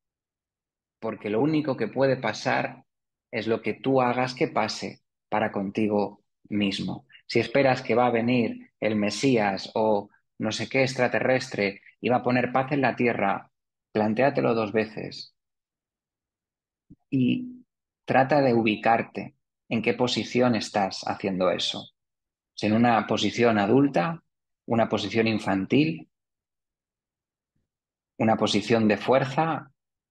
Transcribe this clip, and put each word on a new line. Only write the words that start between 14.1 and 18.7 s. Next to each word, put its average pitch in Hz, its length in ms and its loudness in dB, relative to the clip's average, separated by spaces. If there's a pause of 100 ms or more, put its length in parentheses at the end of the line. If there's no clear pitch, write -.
dos 107 160 -2
veces 107 640 -6 (1800)
y 123 520 -2 (420)
trata 131 360 4
de 127 140 4
ubicarte 110 800 0 (340)